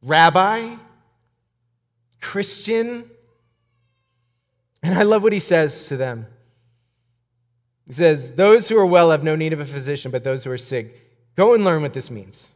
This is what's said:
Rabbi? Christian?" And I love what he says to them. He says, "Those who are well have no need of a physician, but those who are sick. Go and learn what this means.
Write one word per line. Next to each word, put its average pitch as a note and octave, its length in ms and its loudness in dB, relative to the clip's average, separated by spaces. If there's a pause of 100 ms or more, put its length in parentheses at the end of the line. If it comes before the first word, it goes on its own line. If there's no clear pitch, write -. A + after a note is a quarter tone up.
Rabbi? F#3 720 2 (1500)
Christian?" A3+ 880 -6 (1700)
And F3+ 140 -2
I G#3 60 2
love G#3 200 2
what G#3+ 100 2
he G3+ 60 -2
says D#3+ 480 -2
to C#3 100 -8
them. A#2+ 300 -8 (1600)
He C3 60 -20
says, C#3+ 400 2
"Those G3+ 360 4
who A3 80 2
are G3+ 80 4
well F3 260 6
have D3 120 0
no D#3 120 -2
need D#3+ 180 -4
of D3 60 -8
a D3 60 -10
physician, C#3 460 -10
but B2+ 120 -6
those C3 200 -6
who C3 80 -10
are B2+ 60 -8
sick. - 760 -14
Go G#3+ 180 4
and A3 100 2
learn E3+ 180 0
what C#3 120 -6
this C3 160 -12
means. G2+ 460 -20